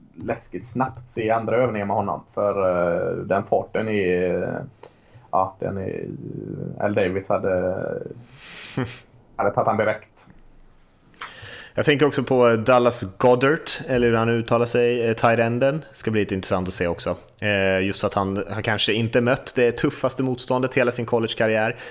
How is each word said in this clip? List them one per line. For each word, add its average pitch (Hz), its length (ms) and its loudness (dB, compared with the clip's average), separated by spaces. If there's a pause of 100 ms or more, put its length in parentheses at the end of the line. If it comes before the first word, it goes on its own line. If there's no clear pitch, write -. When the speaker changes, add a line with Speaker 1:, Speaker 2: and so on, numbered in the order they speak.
(140)
Speaker 1:
läskigt - 520 -8
snabbt, - 440 -6
se 110 200 -2
andra 113 260 0
övningar 110 300 0
med 101 100 -2
honom. 98 260 -2 (120)
För, 101 200 0 (560)
eh, 87 60 -4
den 101 280 -2
farten - 440 -2
är, 90 760 0 (680)
ja, 92 280 0
den 98 200 -4
är, 50 280 -6 (720)
Al 104 160 0
Davis 95 340 0
hade, 92 560 0 (920)
Speaker 2:
<laughs> - 600 -10
Speaker 1:
hade 101 140 0
tagit 113 160 0
han 107 100 2
direkt. - 520 -2 (1500)
Speaker 2:
Jag - 100 0
tänker 143 220 4
också 135 160 0
på 120 340 4
Dallas 117 640 2
Goedert, 131 680 4
eller 123 200 4
hur 113 60 4
han 113 140 2
uttalar 117 380 2
sig, 120 420 2
eh, 113 60 2
tight 113 240 4
enden. 123 540 0
Ska - 180 -6
bli 107 100 2
lite 98 140 0
intressant 92 340 -2
att 92 60 -4
se 90 120 -2
också. 85 300 -2 (220)
Eh, 95 480 2
just 98 140 -4
för 107 60 0
att - 80 -2
han 98 220 0
har 101 260 -6
kanske 107 300 0
inte 113 280 2
mött 123 360 0
det 120 160 4
tuffaste 135 500 -2
motståndet 127 520 -2
hela 120 160 2
sin 117 160 -4
collegekarriär. 113 720 0 (140)